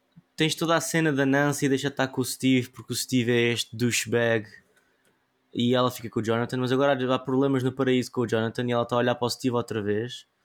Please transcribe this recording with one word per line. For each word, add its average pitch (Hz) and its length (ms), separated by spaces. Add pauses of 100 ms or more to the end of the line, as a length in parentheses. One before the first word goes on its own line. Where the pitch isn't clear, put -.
(360)
tens 156 200
toda 165 200
a 156 60
cena 160 300
da 139 140
Nancy 143 420
deixa 135 220
de 135 40
estar 131 140
com 131 140
o 123 40
Steve, 127 440
porque - 240
o - 20
Steve 120 360
é 120 200
este 113 240
douchebag 117 720 (1040)
e 120 200
ela 123 160
fica 117 200
com - 100
o 113 40
Jonathan, 117 340
mas 127 140
agora 131 420
há 127 60
problemas 131 440
no 127 80
paraíso 127 400
com 127 100
o 120 60
Jonathan 113 400
e 120 40
ela 120 140
tá 123 100
a 120 40
olhar 120 160
para 123 100
o 117 40
Steve 120 260
outra 113 260
vez, 104 460 (180)